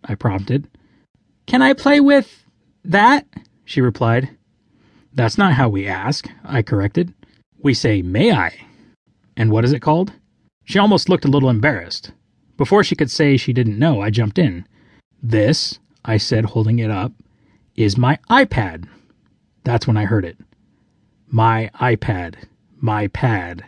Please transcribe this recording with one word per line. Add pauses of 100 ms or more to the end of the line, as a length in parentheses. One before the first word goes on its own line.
I
prompted. (800)
"Can
I
play
with (380)
that?" (380)
she
replied. (840)
"That's
not
how
we
ask," (160)
I
corrected. (480)
"We
say,
'May
I?'" (680)
"And
what
is
it
called?" (520)
She
almost
looked
a
little
embarrassed. (440)
Before
she
could
say
she
didn't
know,
I
jumped
in. (540)
"This," (240)
I
said,
holding
it
up, (600)
"is
my (100)
iPad." (800)
That's
when
I
heard
it. (920)
My (100)
iPad. (460)
My
pad.